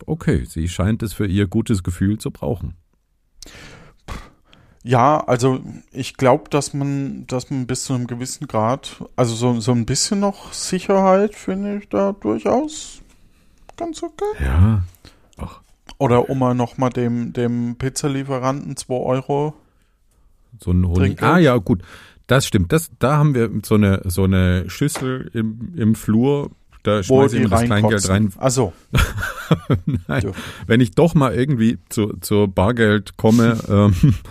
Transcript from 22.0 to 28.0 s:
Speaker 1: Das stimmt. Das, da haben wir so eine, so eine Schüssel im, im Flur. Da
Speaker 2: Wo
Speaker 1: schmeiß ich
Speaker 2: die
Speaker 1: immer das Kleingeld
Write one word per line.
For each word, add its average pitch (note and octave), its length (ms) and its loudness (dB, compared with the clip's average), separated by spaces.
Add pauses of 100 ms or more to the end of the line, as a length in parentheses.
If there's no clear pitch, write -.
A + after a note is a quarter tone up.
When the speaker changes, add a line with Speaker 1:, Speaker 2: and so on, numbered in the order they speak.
Speaker 1:
Das - 180 4
stimmt. F2+ 260 0
Das, D#3+ 160 0 (120)
da C#3 160 2
haben D3 180 2
wir A#2 160 0 (140)
so A2 100 0
eine, G2+ 300 4
so F#2 180 -2
eine F#2 480 2
Schüssel C3 640 -4
im, A2+ 420 -6
im A2 200 2
Flur. C3 560 0 (320)
Da G#2 140 2 (100)
Speaker 2:
Wo C3 140 8
Speaker 1:
schmeiß - 100 4
ich A#2 80 0
Speaker 2:
die - 60 2
Speaker 1:
immer F#2+ 100 2
das A#2 80 4
Kleingeld G#2+ 440 2